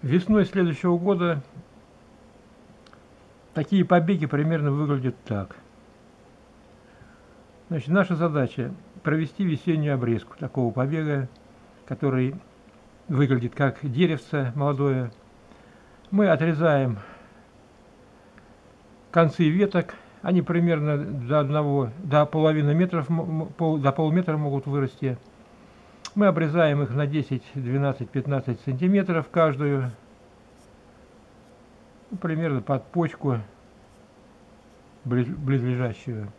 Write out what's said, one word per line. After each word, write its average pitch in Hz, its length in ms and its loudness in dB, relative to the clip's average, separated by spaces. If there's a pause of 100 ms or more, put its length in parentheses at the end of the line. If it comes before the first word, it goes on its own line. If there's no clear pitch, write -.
Весной 180 440 2
следующего 175 520 0
года 175 460 0 (2000)
такие 175 300 2
побеги 170 420 2
примерно 147 460 0
выглядят 139 540 -2
так. 101 320 -6 (2000)
Значит, 143 220 -6
наша 185 260 2
задача — 147 580 -2 (300)
провести 160 400 -2
весеннюю 156 520 0
обрезку 117 440 -2
такого 131 320 -2
побега, 139 560 -2 (580)
который 131 500 -2 (760)
выглядит 127 440 2
как 139 280 -2
деревце 143 760 -2
молодое. 139 560 0 (960)
Мы 196 200 4
отрезаем 147 680 2 (2000)
концы 165 380 4
веток, 185 460 0 (280)
они 180 200 2
примерно 160 560 2
до 143 400 -2
одного, 143 580 0
до 151 300 2
половины 156 480 2
метров 170 340 0
м-, 165 120 0
м-, 160 260 -4
пол-, 160 320 -2
до 139 120 2
полметра 160 460 0
могут 139 300 -2
вырасти. 135 500 -4 (960)
Мы 202 140 4
обрезаем 151 560 2
их 113 80 -4
на 143 160 -2
десять, 139 340 -4 (140)
двенадцать, 135 560 -2
пятнадцать 131 500 -4
сантиметров 170 720 0
каждую, 143 600 0 (2250)
ну, 196 60 -10
примерно 160 440 -2
под 135 300 -4
почку 143 480 -2 (1700)
близ-, 120 300 -2
близлежащую. 123 1040 -4